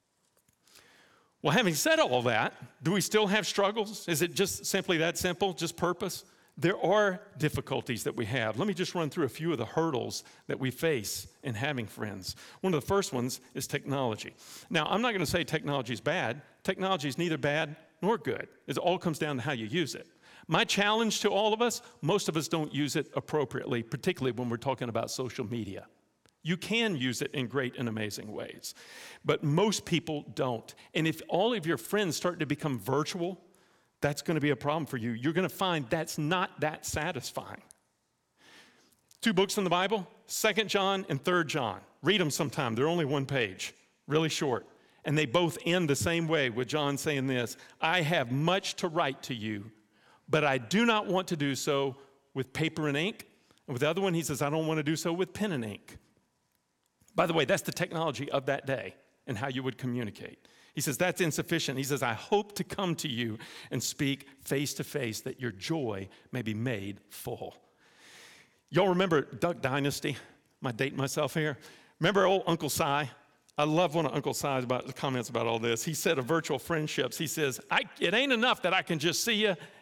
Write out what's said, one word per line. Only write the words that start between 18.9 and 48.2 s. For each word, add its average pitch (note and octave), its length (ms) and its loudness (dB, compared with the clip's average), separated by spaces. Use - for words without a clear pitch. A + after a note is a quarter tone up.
comes E3 220 -2
down D3+ 180 0
to A#2 60 -4
how D3 80 -2
you A2+ 160 -4
use D3+ 260 -2
it. - 140 -12
My F#3+ 180 4
challenge G#3+ 560 2
to G#3 80 4
all G#3 240 4
of A3 80 0
us, A#3 200 0
most F#3 260 2
of E3 80 -2
us D#3 120 0
don't D#3 260 0
use C#3 220 0
it D3 200 0
appropriately, B2+ 680 -2
particularly C3 480 -2
when A#2+ 180 -4
we're A#2 80 -2
talking B2+ 320 -4
about A2+ 220 -2
social B2+ 340 -4
media. G#2 420 -6
You E3+ 160 -2
can A3 380 0
use B2+ 260 -2
it C#3+ 120 -4
in C3 140 -2
great B2 300 -2
and A#2+ 100 -4
amazing G#2+ 460 -6
ways, - 400 -10
but D3 200 0
most F3+ 420 2
people D#3 380 -2
don't. B2+ 400 -2
And D#3+ 140 2
if D#3 200 -2
all G#3 260 2
of E3+ 140 -2
your E3 100 0
friends G3 400 0
start F3 220 -2
to D#3 80 0
become C#3 320 -2
virtual, D#3 640 -2
that's C#3+ 220 0
gonna D#3+ 160 2
be C#3+ 100 4
a C#3 60 4
problem D3 320 0
for C3+ 100 -6
you. A#2+ 140 -2
You're A#2+ 220 0
gonna F3 160 2
find E3 400 0
that's E3 280 -2
not F3 440 0
that D#3 220 -2
satisfying. - 760 -6
Two A3+ 120 4
books G3 240 4
in G3+ 80 2
the F3+ 40 2
Bible, F#3 380 2
Second G3+ 440 2
John G3 400 2
and C3+ 140 0
Third F3 260 4
John. A2 320 -2
Read F#3 200 4
'em D3+ 100 2
sometime. B2 420 0
They're B2 140 2
only E3+ 180 2
one C#3 220 0
page, A#2 460 -2
really D#3 220 4
short. C3+ 360 0
And C#3+ 100 2
they D3+ 100 4
both E3 400 2
end E3+ 240 4
the C#3+ 60 6
same E3+ 320 0
way D3+ 220 4
with A#2 180 -2
John C#3+ 300 0
saying C#3 300 0
this, B2+ 280 0
"I E3+ 220 4
have D3 300 2